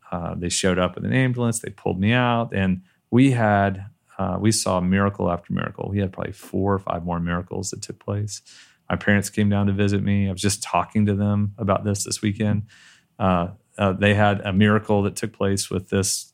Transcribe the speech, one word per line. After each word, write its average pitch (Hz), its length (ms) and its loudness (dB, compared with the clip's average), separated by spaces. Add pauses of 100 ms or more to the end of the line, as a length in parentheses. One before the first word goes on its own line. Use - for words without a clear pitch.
(120)
uh, 87 240 -6
they 87 140 -4
showed 90 280 0
up 90 160 0
with - 120 -8
an 107 60 -2
ambulance. 123 480 0
They - 100 -12
pulled 92 280 -6
me 104 140 2
out, 120 420 0
and 95 280 0 (280)
we 131 220 6
had, 101 540 2 (320)
uh, 92 200 -2
we 107 140 2
saw 95 280 0
miracle 95 500 0
after - 220 -6
miracle. - 380 -6
We 101 80 -2
had 95 140 -2
probably - 200 -8
four 98 420 -2
or 95 40 0
five 85 260 -6
more 87 140 -2
miracles 87 520 -4
that - 120 -10
took - 160 -14
place. 104 420 -6 (480)
My 87 80 -4
parents 101 340 2
came 104 200 2
down 101 160 2
to 98 60 2
visit 101 300 2
me. 101 260 0
I 95 40 -2
was 90 80 -8
just 101 220 0
talking 95 440 0
to 101 80 2
them 104 440 0
about 98 260 0
this 101 200 -2
this - 180 -8
weekend. 104 400 0 (560)
Uh, 92 300 2 (300)
uh, 101 160 2
they 101 200 4
had 101 280 4
a 101 100 -4
miracle 104 500 4
that 98 140 -2
took 110 160 -8
place 98 380 -2
with 95 200 -4
this - 440 -2